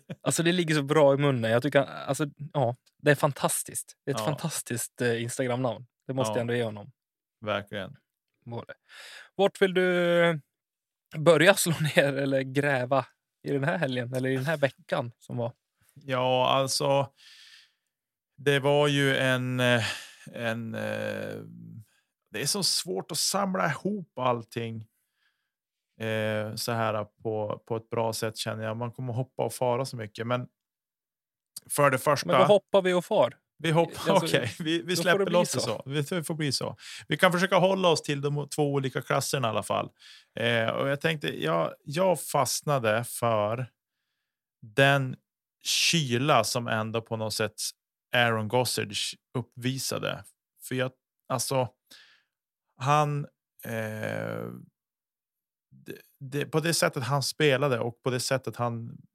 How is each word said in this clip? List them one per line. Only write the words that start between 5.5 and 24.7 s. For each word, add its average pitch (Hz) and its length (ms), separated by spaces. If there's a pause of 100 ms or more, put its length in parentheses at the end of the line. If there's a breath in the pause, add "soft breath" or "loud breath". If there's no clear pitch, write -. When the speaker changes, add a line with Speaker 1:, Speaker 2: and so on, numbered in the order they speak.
Speaker 1:
Det 135 60
måste 123 180
Speaker 2:
Ja. 107 60
Speaker 1:
jag 120 40
ändå 120 120
ge 120 100
honom. 107 280 (500)
Speaker 2:
Verkligen. 104 540 (500)
Speaker 1:
Var 117 200
det. - 80 (640 loud breath)
Vart 190 260
vill 190 120
du 175 680 (800)
börja 160 380
slå 170 180
<laughs> 151 220
ner 143 180
eller 135 280
gräva 135 640 (380)
i 151 80
den 135 120
här 175 140
helgen 127 360
eller 131 160
i 131 60
den 131 100
här 160 120
veckan 139 600
som 123 180
var? 120 160 (400)
Speaker 2:
Ja, 127 560
alltså, 135 640 (1200 soft breath)
det 139 220
var 143 280
ju 139 300
en, 127 420
eh, 123 240 (500 loud breath)
en, 113 420
eh, 53 600 (960)
det 104 100
är 135 40
så 185 180
svårt - 480
att 151 60
samla 185 520
ihop 185 500
allting, 117 680 (1120)